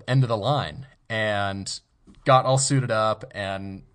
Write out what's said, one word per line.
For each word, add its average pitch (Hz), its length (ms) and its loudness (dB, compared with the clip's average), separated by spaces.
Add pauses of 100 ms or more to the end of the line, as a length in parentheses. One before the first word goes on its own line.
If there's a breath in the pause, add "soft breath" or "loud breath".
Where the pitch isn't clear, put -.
end 135 160 4
of 117 60 0
the 117 80 0
line 104 480 -4 (240)
and 101 680 -2 (460)
got 131 200 6
all 131 120 4
suited 131 340 0
up 110 400 0
and 98 520 -8 (120)